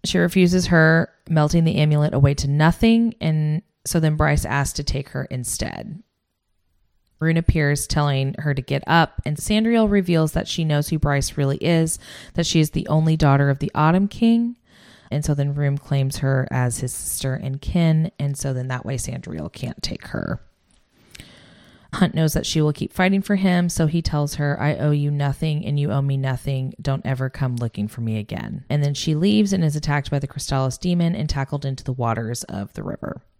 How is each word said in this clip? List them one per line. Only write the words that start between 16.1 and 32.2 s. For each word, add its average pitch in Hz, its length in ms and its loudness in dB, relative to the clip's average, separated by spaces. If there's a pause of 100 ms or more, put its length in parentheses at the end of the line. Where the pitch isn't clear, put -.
her 135 320 2
as 123 300 0
his 127 120 -6
sister - 420 -6
and 135 260 -6
kin, 160 580 2
and 143 180 -2
so 139 160 -4
then 127 160 -4
that 127 160 -6
way 131 120 -4
Sandriel - 560 -8
can't - 300 -10
take - 260 -10
her. - 340 -6 (1500)
Hunt - 200 2
knows 160 200 2
that - 100 -2
she - 160 -2
will 151 140 2
keep - 180 -6
fighting 190 300 2
for 208 140 0
him, 180 340 2
so 165 160 0
he 165 160 0
tells 147 320 -2
her, 143 260 -2
"I 143 160 0
owe 147 140 0
you 147 200 0
nothing 147 540 -2
and 143 160 -2
you 143 120 0
owe 139 100 0
me 139 160 0
nothing. 131 640 -4
Don't 135 240 -2
ever 131 240 -2
come 127 260 -4
looking 110 320 -4
for 117 140 -8
me 110 160 -2
again." - 500 -8
And 147 160 0
then 143 80 0
she 151 220 -2
leaves 196 400 2
and 175 100 2
is 151 120 0
attacked 147 340 -2
by 143 80 0
the 143 100 -4
Crystallis 131 500 -2
demon 175 360 0
and 151 160 -4
tackled 139 340 -4
into 135 200 -6
the 131 100 -4
waters 117 500 -2